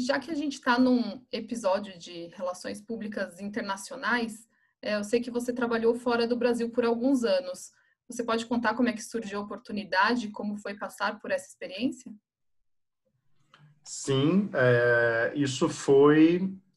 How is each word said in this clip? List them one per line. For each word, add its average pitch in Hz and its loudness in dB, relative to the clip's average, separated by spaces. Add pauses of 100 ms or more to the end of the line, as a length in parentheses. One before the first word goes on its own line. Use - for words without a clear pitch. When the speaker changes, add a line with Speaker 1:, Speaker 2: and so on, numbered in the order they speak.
Speaker 1:
já 277 0
que 330 -8
a - -4
gente 294 -4
tá 240 4
num 247 2
episódio 202 -2
de 170 -12
relações 196 -8
públicas 208 -8
internacionais, 202 -6 (340)
é, 208 -2
eu 208 -4
sei 240 0
que 247 -8
você 240 -4
trabalhou 233 0
fora 233 0
do 233 0
Brasil 233 0
por 233 0
alguns 233 2
anos. 185 -2 (380)
Você 233 -8
pode 226 -2
contar 226 0
como 240 0
é 208 0
que 208 -10
surgiu 202 -8
a 208 -6
oportunidade 208 -2
e 208 -10
como 208 -6
foi 202 -10
passar 208 -8
por 202 -10
essa 190 -4
experiência? 196 -8 (1700)
Speaker 2:
Sim, 156 0
é, 120 4
isso 131 0
foi, 156 6 (220)